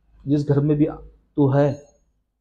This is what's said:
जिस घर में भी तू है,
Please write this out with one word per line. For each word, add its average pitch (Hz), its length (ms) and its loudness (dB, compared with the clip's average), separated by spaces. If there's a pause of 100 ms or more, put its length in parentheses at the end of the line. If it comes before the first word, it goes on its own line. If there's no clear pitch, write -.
(260)
जिस 147 220 -2
घर 143 120 2
में 147 160 0
भी 147 120 2 (480)
तू 143 120 2
है, 143 240 2 (680)